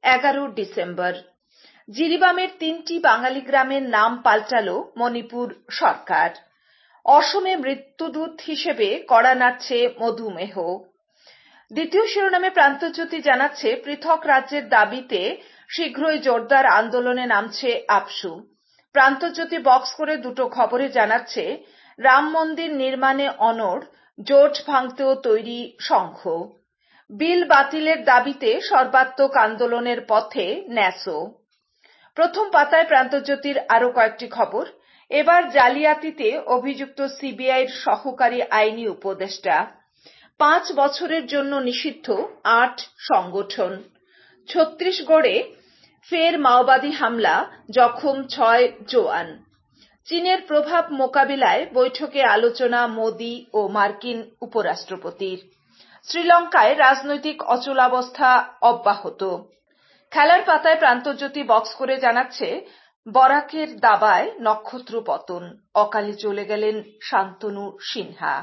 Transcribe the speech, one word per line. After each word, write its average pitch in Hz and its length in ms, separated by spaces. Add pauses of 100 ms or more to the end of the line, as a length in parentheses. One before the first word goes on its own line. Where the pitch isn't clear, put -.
(160)
এগারো 277 280 (140)
ডিসেম্বর। 180 560 (760)
জিরিবামের 349 720
তিনটি 330 400
বাঙালি 262 420
গ্রামের 269 420 (120)
নাম 220 160 (140)
পাল্টালো 214 520 (200)
মণিপুর 240 500 (320)
সরকার। 170 500 (760)
অসমে 370 480 (100)
মৃত্যুদূত 302 720 (140)
হিসেবে 294 400 (200)
কড়া 254 280
নাড়ছে 254 420 (220)
মধুমেহ। 214 560 (1160)
দ্বিতীয় 330 400
শিরোনামে 381 380
প্রান্তজ্যোতি 330 800
জানাচ্ছে, 269 420 (140)
পৃথক 302 420
রাজ্যের 269 440
দাবিতে 220 520 (480)
শীঘ্রই 302 500
জোরদার 262 460 (140)
আন্দোলনে 247 540
নামছে 220 360 (280)
আপসু। 196 340 (640)
প্রান্তজ্যোতি 330 640 (120)
বক্স 254 200 (100)
করে 302 180
দুটো 254 260 (120)
খবরে 247 320 (100)
জানাচ্ছে, 220 460 (560)
রাম 262 260 (100)
মন্দির 320 340 (120)
নির্মাণে 269 460 (220)
অনড়, 226 340 (360)
জোট 277 360 (120)
ভাঙতেও 262 440 (160)
তৈরি 233 320 (300)
সংঘ। 190 300 (880)
বিল 330 320 (100)
বাতিলের 311 480 (120)
দাবিতে 247 380 (200)
সর্বাত্মক 262 640 (140)
আন্দোলনের 240 540 (120)
পথে 220 340 (300)
ন্যাসো। 185 420 (1000)
প্রথম 349 280 (100)
পাতায় 320 360
প্রান্তজ্যোতির 277 680 (180)
আরো 240 120 (100)
কয়েকটি 220 300 (100)
খবর, 214 280 (460)
এবার 320 300 (140)
জালিয়াতিতে 302 720 (280)
অভিযুক্ত 269 440 (180)
সিবিআইয়ের 262 540 (120)
সহকারী 240 560 (180)
আইনি 220 280 (100)
উপদেষ্টা। 190 640 (840)
পাঁচ 311 260 (140)
বছরের 294 540
জন্য 277 200 (160)
নিষিদ্ধ - 380 (540)
আট 247 160 (300)
সংগঠন। 185 640 (760)
ছত্তিশগড়ে 320 840 (760)
ফের 339 240 (120)
মাওবাদী 262 540
হামলা, 226 360 (360)
জখম 247 460 (160)
ছয় 233 320 (260)
জওয়ান। 170 360 (800)
চীনের 359 320 (100)
প্রভাব 302 420
মোকাবিলায় 269 720 (100)
বৈঠকে 262 480 (140)
আলোচনা 240 520
মোদি 226 480 (180)
ও 214 140
মার্কিন 208 520 (260)
উপরাষ্ট্রপতির। 185 960 (680)
শ্রীলঙ্কায় 339 640 (120)
রাজনৈতিক 285 520 (180)
অচলাবস্থা 254 760 (320)
অব্যাহত। 208 600 (880)
খেলার 320 360
পাতায় 320 340
প্রান্তজ্যোতি 277 600 (100)
বক্স - 280
করে 262 240
জানাচ্ছে, 247 440 (600)
বরাকের 285 600 (100)
দাবায় 214 480 (180)
নক্ষত্র 214 500 (140)
পতন, 175 340 (400)
অকালে 208 300 (100)
চলে 202 280
গেলেন 214 240 (340)
শান্তনু 202 560 (240)
সিনহা। 170 540